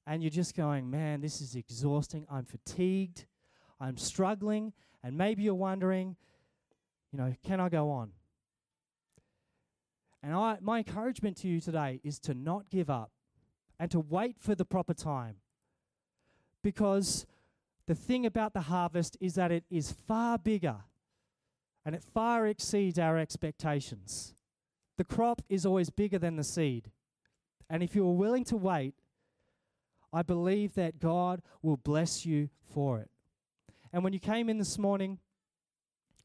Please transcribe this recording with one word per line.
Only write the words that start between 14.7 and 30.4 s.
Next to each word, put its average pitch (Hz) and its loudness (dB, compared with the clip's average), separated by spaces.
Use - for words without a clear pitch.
time. 123 -4
Because 202 2
the 165 0
thing 247 0
about 214 0
the 185 -2
harvest 175 0
is 180 -2
that 180 2
it 170 0
is 170 -2
far 233 0
bigger 165 0
and 151 -4
it 165 -8
far 226 2
exceeds 202 2
our 160 4
expectations. 147 -4
The 185 2
crop 233 2
is 190 2
always 185 4
bigger 202 0
than 165 0
the 156 -2
seed. 139 0
And 165 -2
if 170 0
you 202 4
are 175 6
willing 220 4
to 233 0
wait, 175 0
I 165 2
believe 180 2